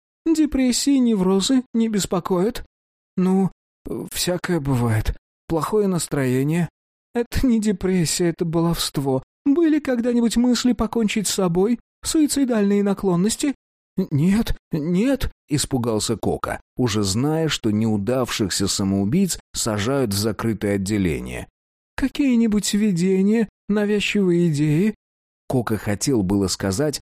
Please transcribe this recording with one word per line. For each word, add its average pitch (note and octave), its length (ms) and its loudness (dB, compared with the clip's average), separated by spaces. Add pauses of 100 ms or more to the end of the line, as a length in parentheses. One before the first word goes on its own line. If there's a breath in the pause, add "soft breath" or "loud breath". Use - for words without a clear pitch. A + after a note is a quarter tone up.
(260)
«Депрессии, C#4+ 720 2
неврозы A3 640 2 (100)
не A3+ 160 2
беспокоят?» F#3+ 760 -2 (520)
«Ну, F#3 340 2 (600)
всякое F3 480 -2
бывает. A#2+ 560 0 (320)
Плохое G3 400 0
настроение». D3+ 840 0 (440)
«Это A#3+ 320 -2
не A3+ 140 4
депрессия, F#3 720 0
это E3 140 -4
баловство. D#3+ 800 0 (240)
Были D4+ 340 4
когда-нибудь A#3+ 580 0
мысли B3 360 2
покончить A3 540 0
с - 60 -2
собой? F#3+ 460 0 (240)
Суицидальные A#3 800 2
наклонности?» G3 720 0 (420)
«Нет, F#3+ 600 0 (140)
нет», F3+ 600 -2 (160)
испугался A#2 680 -2
Кока, - 420 -4 (160)
уже G#2+ 280 0
зная, C#3+ 440 0
что B2 220 -2
неудавшихся G#2+ 960 -2
самоубийц G2+ 720 0 (140)
сажают A2+ 600 -2
в G2+ 40 0
закрытое G#2 580 -2
отделение. E2+ 720 -2 (480)
«Какие-нибудь A#3 800 0
видения, G3+ 760 2 (200)
навязчивые G3+ 800 2
идеи?» D3+ 460 2 (520)
Кока A2+ 300 0
хотел G#2+ 460 -2
было G2 240 0
сказать, G#2 580 -2